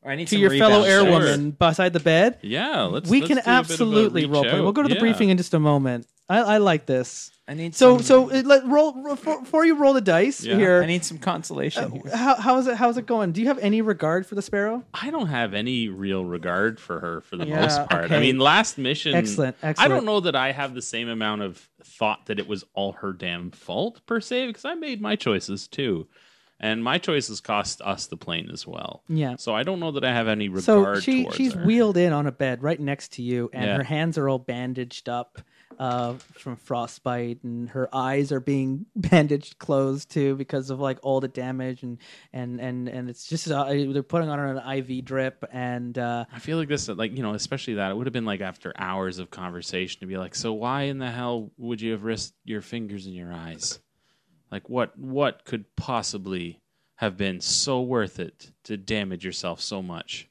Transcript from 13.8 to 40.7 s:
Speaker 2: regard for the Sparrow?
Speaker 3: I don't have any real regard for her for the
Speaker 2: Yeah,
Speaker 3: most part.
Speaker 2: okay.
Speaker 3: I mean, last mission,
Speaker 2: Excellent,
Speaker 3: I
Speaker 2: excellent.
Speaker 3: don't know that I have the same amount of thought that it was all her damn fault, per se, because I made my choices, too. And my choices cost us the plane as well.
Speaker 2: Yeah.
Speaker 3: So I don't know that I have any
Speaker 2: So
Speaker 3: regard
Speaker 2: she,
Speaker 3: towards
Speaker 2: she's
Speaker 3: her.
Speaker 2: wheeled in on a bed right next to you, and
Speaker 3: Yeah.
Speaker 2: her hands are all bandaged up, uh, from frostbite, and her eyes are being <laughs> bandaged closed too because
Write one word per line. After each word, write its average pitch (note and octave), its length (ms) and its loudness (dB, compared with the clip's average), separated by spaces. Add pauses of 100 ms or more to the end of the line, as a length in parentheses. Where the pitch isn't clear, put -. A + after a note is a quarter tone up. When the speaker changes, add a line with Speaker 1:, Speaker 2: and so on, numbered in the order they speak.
Speaker 2:
regard F#3 420 0
for - 120 -12
the G3+ 40 -2
Sparrow? G#3+ 440 -2 (100)
Speaker 3:
I C4 160 -6
don't D4 160 -2
have A#2+ 260 -2
any A2+ 360 -2
real F#2+ 360 -4
regard F2+ 560 -2
for E2+ 200 -8
her E2+ 200 -8
for - 160 -14
the E3 120 -6
Speaker 2:
Yeah, D#3 140 -2
Speaker 3:
most C#3+ 280 0
part. E2+ 140 0
Speaker 2:
okay. D#3+ 120 0
Speaker 3:
I D3 40 4
mean, C3 180 4
last D#3 400 4
mission, C#3 360 -2
Speaker 2:
Excellent, B2+ 480 0
Speaker 3:
I D#3 80 -2
Speaker 2:
excellent. C4 220 4
Speaker 3:
don't B3+ 140 2
know G#3+ 140 2
that E3 160 0
I C3 160 0
have C3+ 200 -6
the B2 80 -10
same A#2 280 -6
amount G#2+ 340 -2
of F#2 260 -10 (160)
thought - 420 -4
that G#2 120 -4
it F#2+ 100 -6
was G2+ 240 -8
all G2 200 -4
her G2 200 -10
damn F2+ 380 -8
fault, G3+ 560 -6
per A3+ 140 -2
se, B3+ 260 -6
because A3+ 180 -12
I D#4 100 -8
made C#4+ 280 -10
my G#3 140 -2
choices, G2+ 520 -4
too. G#2 380 -4 (540)
And A2 240 -2
my C3+ 140 0
choices C#3 420 -4
cost - 420 -4
us - 240 -6
the - 100 -14
plane E2 360 -8
as - 160 -14
well. - 400 -14
Speaker 2:
Yeah. D3 280 -2
Speaker 3:
So - 160 -6
I A2+ 120 0
don't F3+ 160 -4
know E3 100 -4
that C#3 140 -4
I B2+ 100 0
have A2+ 140 0
any G#2+ 200 -2 (120)
Speaker 2:
So G#2 180 6
Speaker 3:
regard G2 240 2
Speaker 2:
she, C4 220 2
Speaker 3:
towards - 120 -6
Speaker 2:
she's C4 180 0
Speaker 3:
her. E3+ 100 -6
Speaker 2:
wheeled G#3+ 320 4
in F3 160 4
on D3 160 0
a B2+ 40 -4
bed B2+ 300 -4
right C3+ 180 -2
next C#3 340 -6
to B2+ 80 -10
you, A#2+ 300 -2
and G#2 120 -6
Speaker 3:
Yeah. G2+ 140 0
Speaker 2:
her C#3 40 0
hands D#3 340 -2
are C#3 120 0
all C3+ 100 0
bandaged B2 720 -8
up, A#2+ 320 -8 (380)
uh, B2 340 -2 (220)
from B2+ 200 -12
frostbite, A#2+ 880 -6
and A#2+ 280 -10
her B2+ 220 -4
eyes C3+ 380 -2
are C#3 80 0
being C3+ 520 -2
<laughs> - 40 -20
bandaged D3+ 640 2
closed C3+ 540 -2
too C#3 240 0
because C3+ 340 -6